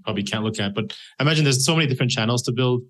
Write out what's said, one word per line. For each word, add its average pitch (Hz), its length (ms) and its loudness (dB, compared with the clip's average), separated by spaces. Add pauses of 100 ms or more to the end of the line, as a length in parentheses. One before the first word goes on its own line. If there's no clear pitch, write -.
probably 101 180 -4
can't 107 200 -4
look 107 160 -2
at. 101 140 -2
But - 220 -6 (240)
I 127 40 0
imagine 156 200 4
there's 135 220 2
so 165 100 2
many 160 120 2
different 123 240 0
channels 120 320 0
to 123 100 -2
build, 123 360 2